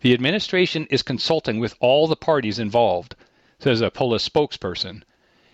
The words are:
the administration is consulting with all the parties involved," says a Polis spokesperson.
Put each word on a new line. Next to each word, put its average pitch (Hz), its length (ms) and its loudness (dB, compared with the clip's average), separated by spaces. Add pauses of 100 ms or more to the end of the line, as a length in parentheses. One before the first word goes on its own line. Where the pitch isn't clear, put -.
the 123 120 6
administration 170 800 0
is 127 100 0
consulting 131 580 -2
with 117 200 -4
all 143 280 4
the 160 80 0
parties 117 440 0
involved," 104 560 0 (420)
says 117 240 2
a 107 80 0
Polis 117 400 -2
spokesperson. 98 720 -4 (520)